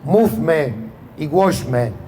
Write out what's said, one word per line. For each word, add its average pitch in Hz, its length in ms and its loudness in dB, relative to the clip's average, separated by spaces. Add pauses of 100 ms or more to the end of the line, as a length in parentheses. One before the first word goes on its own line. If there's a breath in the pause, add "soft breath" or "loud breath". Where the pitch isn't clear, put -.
Mówmy 160 680 2 (440)
i 156 100 -6
głośmy 139 640 0 (160)